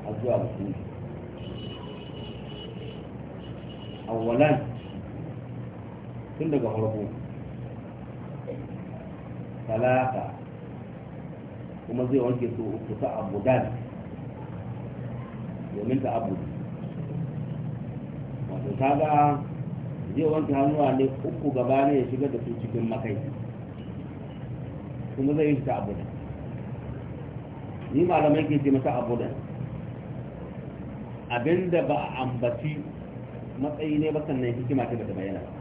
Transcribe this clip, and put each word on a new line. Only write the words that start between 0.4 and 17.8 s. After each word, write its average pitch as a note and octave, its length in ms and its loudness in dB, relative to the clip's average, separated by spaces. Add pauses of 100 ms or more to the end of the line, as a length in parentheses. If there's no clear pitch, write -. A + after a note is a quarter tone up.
sunni. G2+ 220 -4 (3250)
Awwalan, A#2 520 6 (1800)
tun D#3 180 0
daga A#2 160 4
farko. G#2+ 340 2 (2500)
Talata. B2 600 4 (1600)
Kuma B2+ 200 0
zai C3 160 6
wanke A#2+ 320 2
su A2 100 -2
uku, A2 380 -4
ta D3+ 160 2
abudan. G#2 560 4 (2000)
Domin A2+ 260 2
ta - 200 2
abu. F#2 180 0 (2000)